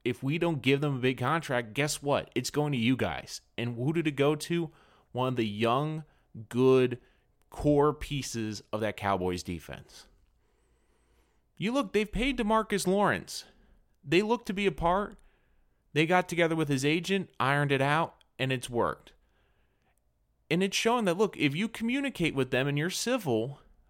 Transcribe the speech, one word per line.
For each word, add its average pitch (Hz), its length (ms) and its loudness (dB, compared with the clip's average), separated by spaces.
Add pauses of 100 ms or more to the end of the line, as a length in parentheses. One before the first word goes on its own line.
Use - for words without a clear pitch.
if 123 160 -2
we 143 160 0
don't 165 240 0
give 139 200 2
them 143 160 0
a - 20 -8
big 127 180 0
contract, 123 560 -2
guess 147 260 -2
what? 139 360 -2
It's 127 160 -2
going 147 220 0
to 131 40 0
you 120 180 2
guys." 87 460 -4 (160)
And 120 180 -4
who 127 160 -2
did 165 140 0
it 156 60 0
go 143 240 2
to? 165 340 -2 (440)
One 127 160 -2
of 127 60 -2
the 117 120 2
young, 131 560 0 (440)
good 127 520 4 (500)
core 147 440 2
pieces 117 680 -6 (120)
of 107 80 -4
that 104 160 -2
Cowboys 90 460 0
defense. - 640 -12 (1500)
You 202 140 -2
look, 254 220 -2
they've 208 180 0
paid 247 260 0
DeMarcus 214 480 0
Lawrence. 185 600 0 (580)
They 165 180 4
look 214 240 0
to 214 80 -2
be 202 120 0
apart. 180 520 0 (760)
They 156 120 2
got 180 240 2
together 165 260 2
with 156 140 0
his 135 160 2
agent, 180 440 0 (100)
ironed 143 320 2
it 135 100 2
out, 147 420 0 (140)
and 131 140 -2
it's 123 180 -4
worked. 110 440 -2 (1400)
And 175 120 0
it's 196 160 0
showing 226 280 2
that, 170 120 2
look, 202 180 0
if 139 200 0
you 208 120 -2
communicate 233 680 -4
with 131 160 -2
them 131 160 0
and 143 100 0
you're 160 120 -2
civil, 139 680 -2 (300)